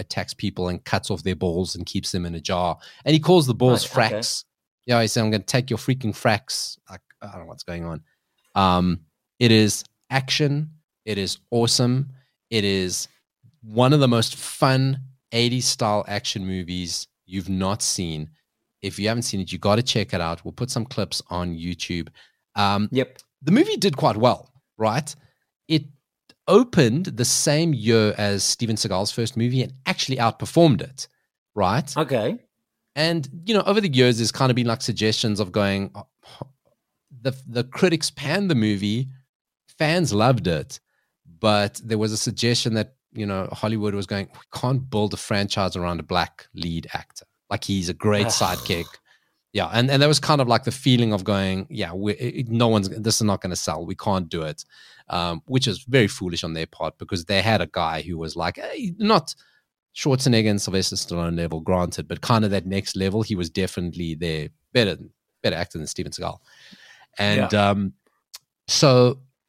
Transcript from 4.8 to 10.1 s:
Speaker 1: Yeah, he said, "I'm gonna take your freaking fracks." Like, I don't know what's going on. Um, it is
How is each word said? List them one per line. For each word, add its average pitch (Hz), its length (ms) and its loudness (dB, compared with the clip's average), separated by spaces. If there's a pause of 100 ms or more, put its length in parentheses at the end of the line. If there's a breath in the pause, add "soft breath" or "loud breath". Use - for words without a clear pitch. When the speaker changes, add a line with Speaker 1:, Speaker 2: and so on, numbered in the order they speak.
Speaker 1:
Yeah, 120 140 4
he 110 60 2
said, 113 160 0
"I'm 110 80 2
gonna 107 140 0
take 131 260 -2
your 113 80 -2
freaking 127 340 -2
fracks." - 680 -2 (120)
Like, 90 100 -16 (220)
I 104 80 -16
don't 90 120 -16
know 82 40 -16
what's - 160 -18
going 85 220 -8
on. 80 180 -8 (540)
Um, 90 440 4 (380)
it 117 140 6
is 107 320 4 (260)